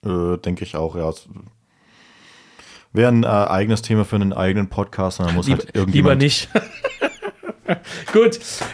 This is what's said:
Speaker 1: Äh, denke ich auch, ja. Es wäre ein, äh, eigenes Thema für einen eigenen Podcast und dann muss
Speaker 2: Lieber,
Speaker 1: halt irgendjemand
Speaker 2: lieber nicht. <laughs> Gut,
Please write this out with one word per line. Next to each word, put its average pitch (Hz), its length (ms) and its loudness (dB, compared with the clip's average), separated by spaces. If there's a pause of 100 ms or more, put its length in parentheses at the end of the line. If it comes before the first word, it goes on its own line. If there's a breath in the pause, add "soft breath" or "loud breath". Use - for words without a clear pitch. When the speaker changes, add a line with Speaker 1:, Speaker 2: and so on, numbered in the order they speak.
Speaker 1:
Äh, 87 320 -2
denke 87 260 -6
ich - 120 -12
auch, 80 200 -4
ja. 82 140 -4
Es - 180 -10 (1700 soft breath)
wäre 120 180 4
ein, 117 120 4
äh, 123 40 2
eigenes 104 540 2
Thema 107 240 2
für 113 120 -4
einen 98 160 2
eigenen 95 360 0
Podcast 95 500 -4
und 92 80 0
dann 85 80 0
muss 87 120 0
Speaker 2:
Lieber, 135 160 0
Speaker 1:
halt - 120 -10
irgendjemand 131 460 4
Speaker 2:
lieber - 20 4
nicht. - 300 0
<laughs> - 1600 -6
Gut, 226 260 6 (340 loud breath)